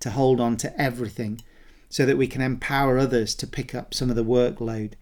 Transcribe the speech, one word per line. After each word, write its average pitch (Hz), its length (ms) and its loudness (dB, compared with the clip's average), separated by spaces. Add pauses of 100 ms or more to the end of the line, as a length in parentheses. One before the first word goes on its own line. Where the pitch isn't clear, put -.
to 123 100 -6
hold 131 300 4
on 117 180 2
to - 220 -6
everything 120 600 -4 (480)
so 139 160 0
that 139 100 4
we 131 100 2
can 131 140 -4
empower 131 580 0
others 123 360 2
to - 120 -8
pick - 280 -8
up - 180 -10
some 127 160 -2
of 117 80 0
the 117 80 2
workload, 113 760 0